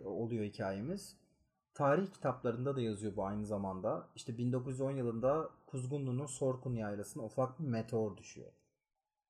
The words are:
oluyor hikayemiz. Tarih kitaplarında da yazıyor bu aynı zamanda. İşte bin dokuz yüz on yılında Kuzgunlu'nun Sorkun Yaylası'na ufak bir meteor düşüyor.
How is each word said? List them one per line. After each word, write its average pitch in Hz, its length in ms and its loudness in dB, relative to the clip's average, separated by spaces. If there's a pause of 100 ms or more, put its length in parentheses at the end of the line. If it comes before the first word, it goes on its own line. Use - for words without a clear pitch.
oluyor 110 400 0
hikayemiz. 104 720 -4 (580)
Tarih 147 380 4
kitaplarında 127 640 0
da 131 40 0
yazıyor 104 360 0
bu 98 100 0
aynı 104 200 -2
zamanda. 98 680 0
İşte 117 220 -6
bin 123 140 2
dokuz 131 200 0
yüz 127 80 -4
on 135 100 2
yılında 131 600 2 (160)
Kuzgunlu'nun 131 600 -2
Sorkun 131 480 0
Yaylası'na 104 500 -4
ufak 127 360 0
bir 156 60 -2
meteor 110 500 2
düşüyor. - 360 -16 (760)